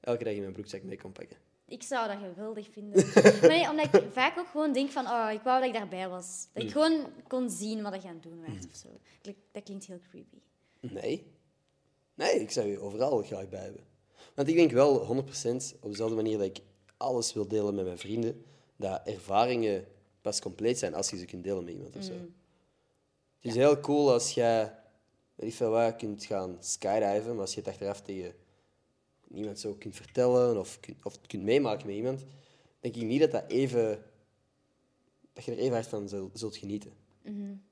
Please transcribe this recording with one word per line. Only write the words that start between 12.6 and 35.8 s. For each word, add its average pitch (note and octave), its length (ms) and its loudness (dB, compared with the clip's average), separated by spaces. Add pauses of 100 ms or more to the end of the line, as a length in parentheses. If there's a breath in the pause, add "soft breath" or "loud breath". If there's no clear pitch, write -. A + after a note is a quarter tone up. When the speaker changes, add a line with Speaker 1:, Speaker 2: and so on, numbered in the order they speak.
Speaker 1:
je G2+ 100 -4
overal G#2+ 440 0
graag G2 260 -8
bij F#2 140 -10
hebben. G2 220 -14 (500 loud breath)
Want C#3+ 140 0
ik E3 60 4
denk E3 160 8
wel C3+ 340 6
honderd C3+ 220 -2
procent, B2+ 540 -4
op G#2+ 100 -8
dezelfde A2+ 260 -2
manier A2 220 0
dat G2+ 80 2
ik F#2+ 120 -6 (380)
alles B2 360 -2
wil G#2 160 -4
delen G#2 260 0
met G2 100 -2
mijn F2+ 140 -6
vrienden, A2+ 460 -4 (320 loud breath)
dat F#2+ 300 -6
ervaringen G#2 800 2 (340)
pas - 200 -4
compleet A2+ 380 -2
zijn F2 160 -2
als F#2+ 160 -2
je G2+ 80 -10
ze F2+ 60 -10
kunt F2+ 200 -12
delen F#2+ 200 -4
met E2+ 100 -10
iemand F#2 220 -14
of G3+ 80 -12
zo. F#3+ 80 -10
Speaker 2:
Mm. F3+ 80 -10
Speaker 1:
Het - 1300 -18
is A2 40 -6
Speaker 2:
Ja. A#2+ 60 2
Speaker 1:
heel C#3+ 200 6
cool C#3+ 320 4
als A#2 220 2
jij, A2+ 400 2 (600)
weet - 160 -6
ik A2 60 -12
veel A#2 140 0
wat, A2+ 260 2
kunt G#2 280 -8
gaan F#2+ 360 -6
skydiven, G#2 720 0
maar A2 80 -4
als F#2+ 140 -6
je G#2+ 60 -8
het - 80 -8
achteraf G2 320 -6
tegen F#2 340 -10 (920)
niemand G2+ 320 -10
zo G#2 140 -6
kunt G2+ 220 -14
vertellen B2 640 4
of, - 220 -8
kun-, - 220 -18
of G2+ 100 -8
het - 140 -20
kunt G2 160 -8
meemaken A2+ 440 2
met G2+ 100 -6
iemand, C3 280 -6 (560 soft breath)
denk A#2+ 160 -6
ik A#2+ 60 -4
niet A#2 180 2
dat, D3+ 100 6
dat, - 200 -2
even, A#2 540 0 (1300)
dat - 120 -20
je B2 80 -6
er A#2 60 -6
even B2 160 2
hard A2+ 120 -2